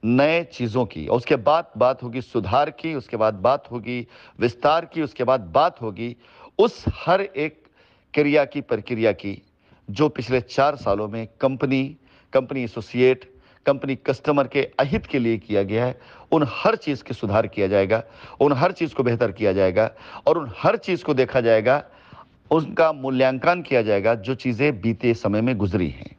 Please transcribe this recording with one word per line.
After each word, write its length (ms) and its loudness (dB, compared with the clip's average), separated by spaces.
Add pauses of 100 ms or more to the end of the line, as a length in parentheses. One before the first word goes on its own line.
नए 400 2
चीज़ों 420 -4
की, 220 -10
और 100 2
उसके 200 0
बाद 400 0
बात 260 2
होगी 180 -8
सुधार 480 -2
की, 260 -10
उसके 220 -10
बाद 160 2
बात 380 -2
होगी 340 -8 (340)
विस्तार 460 0
की, 160 -8
उसके 220 -4
बाद 180 2 (120)
बात 280 2
होगी 340 -8 (440)
उस 240 2 (120)
हर 260 0
एक 420 -6 (500)
क्रिया 320 4
की, 160 -8
प्रक्रिया 500 0
की, 300 -6 (480)
जो 200 2
पिछले 320 -2
चार 340 0
सालों 320 -2
में 200 -8 (140)
कंपनी, 420 0 (500)
कंपनी 300 -2
एसोसिएट, 680 0 (360)
कंपनी 300 0
कस्टमर 520 -2
के 140 -2 (180)
अहित 260 0
के 140 -2
लिए 180 0
किया 260 -2
गया 220 -2
है। 140 -6 (320)
उन 180 2
हर 260 0
चीज़ 280 -6
के 100 -10
सुधार 340 0
किया 200 -2
जाएगा, 360 2 (360)
उन 140 4
हर 180 0
चीज़ 240 -6
को 80 0
बेहतर 280 0
किया 220 0
जाएगा 360 2 (380)
और 100 4
उन 200 -6
हर 200 2
चीज़ 260 -4
को 100 -2
देखा 280 2
जाएगा, 420 4 (680)
उनका 400 2
मूल्यांकन 680 0
किया 200 0
जाएगा, 340 2
जो 200 -6
चीज़ें 460 -2
बीते 320 0
समय 280 0
में 160 0
गुजरी 320 0
हैं 300 -16